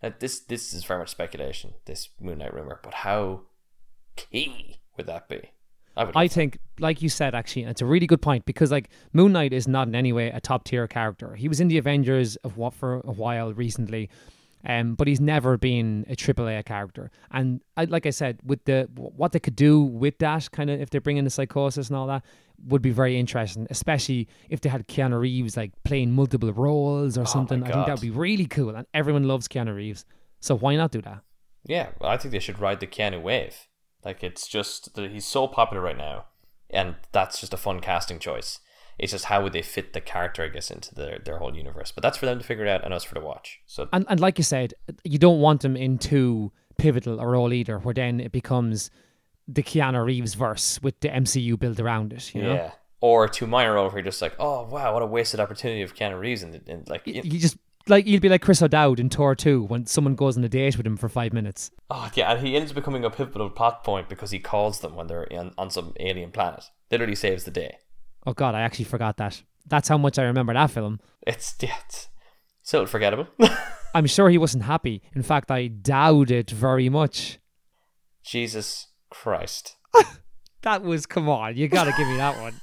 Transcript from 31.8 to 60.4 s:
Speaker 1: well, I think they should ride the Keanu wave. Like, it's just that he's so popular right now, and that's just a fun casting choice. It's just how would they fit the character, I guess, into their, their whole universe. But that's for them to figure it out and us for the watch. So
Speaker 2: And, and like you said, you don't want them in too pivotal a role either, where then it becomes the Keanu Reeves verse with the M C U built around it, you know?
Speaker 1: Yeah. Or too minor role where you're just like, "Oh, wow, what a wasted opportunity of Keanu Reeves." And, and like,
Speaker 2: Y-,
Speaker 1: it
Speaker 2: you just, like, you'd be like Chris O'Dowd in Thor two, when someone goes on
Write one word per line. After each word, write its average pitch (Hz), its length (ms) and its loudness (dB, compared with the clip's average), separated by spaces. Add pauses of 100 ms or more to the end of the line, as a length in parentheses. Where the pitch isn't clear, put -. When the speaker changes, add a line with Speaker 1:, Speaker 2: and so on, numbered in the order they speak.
Speaker 1:
well, 80 100 -2
I 113 60 2
think 123 160 -6
they 98 80 -2
should 92 200 -8
ride 98 200 -2
the 98 60 -8
Keanu 95 360 -4
wave. 95 440 -4 (380)
Like, 95 200 -10
it's 87 240 -10
just - 460 -8
that 98 180 -10
he's 101 120 -12
so 135 220 -2
popular 113 360 0
right 85 140 -4
now, 69 300 -10 (440)
and 92 260 -2 (160)
that's 95 280 0
just - 140 -10
a - 20 -8
fun 92 240 -6
casting 85 380 -4
choice. - 400 -8 (400)
It's 95 140 -4
just 98 140 -8
how 101 160 2
would 98 100 -2
they 87 100 -4
fit - 300 -8
the 87 80 -6
character, 87 440 -4
I 80 40 -6
guess, - 220 -10
into - 240 -16
their, - 300 -10
their 78 140 -6
whole 71 160 -4
universe. - 380 -8
But - 100 -10
that's - 140 2
for - 100 -4
them 123 120 -2
to 123 60 -10
figure 110 200 -6
it 104 40 0
out 95 160 0
and 98 100 -6
us 85 100 -6
for - 100 -14
the 80 60 -6
watch. - 460 -14
So - 260 -10
Speaker 2:
And, 190 160 2
and 196 100 2
like 185 200 4
you 165 60 4
said, 127 300 -2 (300)
you 147 140 0
don't 165 220 8
want 147 220 6
them 131 140 0
in 131 220 0
too 120 540 2 (260)
pivotal 120 420 2
a 120 60 -4
role 120 260 4
either, 120 280 -2
where 120 140 -2
then 120 240 0
it 123 140 -6
becomes 120 580 -2 (580)
the 143 160 -2
Keanu 131 400 2
Reeves 120 300 -2
verse 110 480 -2
with - 180 -4
the 147 120 -2
M 131 140 2
C 131 140 0
U 117 160 0
built 117 240 -4
around 110 320 -2
it, - 220 -14
you 104 80 -4
know? 110 120 0
Speaker 1:
Yeah. 82 180 -4 (280)
Or 117 280 8
too - 200 -4
minor 117 260 4
role 101 140 4
where 101 80 -4
you're 95 80 -4
just 95 180 -6
like, 82 160 -4
"Oh, 139 300 -2
wow, 131 260 -2
what 117 80 2
a 113 40 -2
wasted 110 340 0
opportunity 107 420 -2
of 90 120 -8
Keanu 98 260 -4
Reeves." 113 220 -4
And, 82 260 -14
and 78 200 -12
like, 80 180 -8
Speaker 2:
Y-, - 80 -8
Speaker 1:
it 120 100 -6
Speaker 2:
you 165 140 -2
just, 165 180 2 (300)
like, 202 200 8
you'd 202 140 6
be 190 80 6
like 185 140 6
Chris 185 180 6
O'Dowd 151 400 6
in 123 80 2
Thor 139 260 2
two, 135 280 4
when 117 240 -4
someone 139 300 2
goes 135 200 2
on 123 80 2